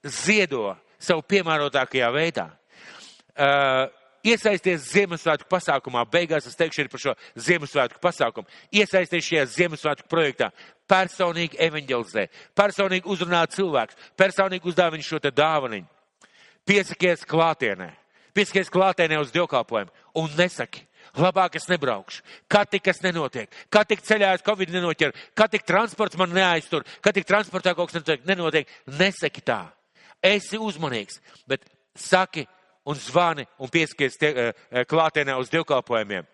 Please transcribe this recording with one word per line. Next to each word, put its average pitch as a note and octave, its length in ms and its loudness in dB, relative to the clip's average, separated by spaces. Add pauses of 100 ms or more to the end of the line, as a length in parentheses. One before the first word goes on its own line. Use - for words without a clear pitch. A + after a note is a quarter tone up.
Ziedo C#3+ 680 0 (260)
savu E3 300 0
piemērotākajā C#3+ 880 0
veidā. D3+ 320 -2 (880)
Ā, C#3 560 2 (340)
iesaisties G3+ 680 0
Ziemassvētku E3+ 580 0
pasākumā. C3 600 -2
Beigās D#3+ 360 0
es - 120 -20
teikšu D#3 240 -2
arī C3 100 -6
par C3 100 -14
šo C3+ 120 -2 (220)
Ziemassvētku C#3+ 640 0
pasākumu. A#2+ 460 -2 (240)
Iesaisties F#3 560 2
šajā D3 200 2 (100)
Ziemassvētku D#3 520 -2
projektā. C#3 400 0 (380)
Personīgi F3 760 0
evanģelizē, C3 640 -2 (320)
personīgi G3 500 0
uzrunā F3 420 0
cilvēkus, D3+ 480 -2 (200)
personīgi F#3 500 0
uzdāvini D#3+ 380 0
šo D#3+ 160 -6
te C#3+ 120 0
dāvaniņu. C3 520 2 (840)
Piesakies F#3 580 2
klātienē. A#2+ 640 0 (420)
Piesakies G3 400 0
klātienē F3 480 2
uz C3+ 140 -4
dievkalpojumu A#2+ 560 -2 (240)
un D#3+ 240 -2
nesaki, - 480 -4 (300)
"Labāk F3 400 2
es - 120 -10
nebraukšu. C3+ 540 -2 (260)
Kad G#3 220 4
tik G3 140 -2
kas - 180 0
nenotiek, D#3 480 -4 (200)
kad G#3+ 180 4
tik G#3 140 -2
ceļā G3+ 320 2
es F3 80 -4
covid F#3+ 280 -2
nenoķeru, E3+ 420 0 (220)
kad A3 160 4
tik - 160 -4
transports G3+ 500 0
man F3 140 0
neaiztur, F3 540 0 (160)
kad G3+ 140 2
tik F#3+ 120 -4
transportā F#3 480 0
kaut E3+ 160 -4
kas E3+ 100 -6
nenotiek, C#3+ 240 -2
nenotiek." D#3+ 440 0 (180)
Nesaki E3 560 -2
tā. G2+ 280 -4 (520)
Esi G3+ 340 2
uzmanīgs, D3+ 640 -6 (260)
bet C3+ 160 -4 (320)
saki F#3 520 0 (380)
un D3 100 -6
zvani D#3 520 0 (120)
un C3 100 -12
piesakies C3+ 500 -2
tie, D3+ 100 0
eh, A#2+ 240 -2 (180)
eh, B2 140 0
klātienē D3+ 540 0
uz B2+ 120 -6
dievkalpojumiem. A#2 840 -2